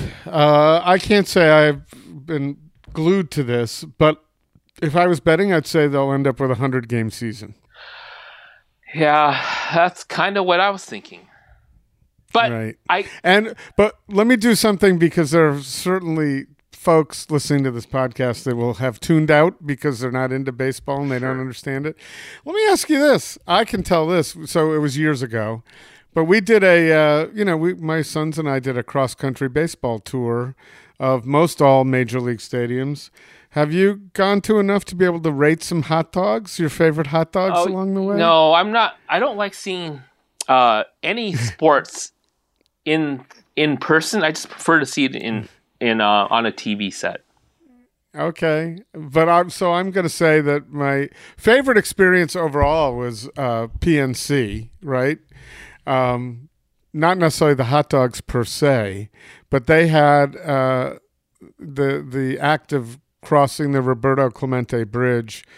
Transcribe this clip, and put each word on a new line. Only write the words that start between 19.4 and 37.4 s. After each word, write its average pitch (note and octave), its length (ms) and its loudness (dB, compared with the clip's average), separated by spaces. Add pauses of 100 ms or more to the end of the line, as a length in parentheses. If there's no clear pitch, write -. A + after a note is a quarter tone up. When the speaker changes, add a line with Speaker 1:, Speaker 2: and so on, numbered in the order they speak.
Speaker 1:
because C#3 340 -4
they're B2 120 -6
not B2+ 220 -4
into C3+ 180 -6
baseball C3 500 -6
and C#3+ 80 -4
they C3 100 -4
don't C3 160 -6
Speaker 2:
Sure. C3 60 -8
Speaker 1:
understand C3+ 440 -8
it. D#3 100 -8 (480)
Let D#4 120 -10
me G#4+ 120 2
ask G4 220 2
you D4+ 100 2
this. C#4 380 2 (100)
I F#3+ 160 2
can G#3 200 -4
tell E3 220 2
this. E3+ 300 -2 (100)
So D#3 280 0
it D3+ 60 0
was C#3+ 180 -2
years D3+ 240 0
ago, A2+ 420 -6 (500)
but D#3+ 120 0
we G3+ 160 4
did G#3 220 4
a, E3+ 280 6
uh, D3+ 420 4
you G#3+ 120 -2
know, F3+ 100 0
we, E3 200 0
my D#3+ 260 -4
sons D#3 360 -4
and D#3 120 -4
I C3+ 100 -2
did B2+ 180 -4
a A#2+ 60 -4
cross-country C3+ 640 -4
baseball B2+ 520 -4
tour B2 560 -6 (440)
of C3 260 -2
most D3 360 0
all C3+ 240 6
major B2+ 340 -2
league A#2+ 200 -6
stadiums. B2+ 720 -6 (400)
Have D3+ 200 -2
you G3 420 0
gone G3 280 2
to G#3+ 180 2
enough G3 260 0
to F#3+ 100 -12
be F3+ 100 2
able E3+ 160 -2
to D#3+ 100 0
rate D3 320 2
some E3 200 -4
hot D#3+ 280 -2
dogs, G#3 480 -4
your D#3+ 100 0
favorite D#3 380 0
hot D#3+ 240 -2
dogs F#3 280 0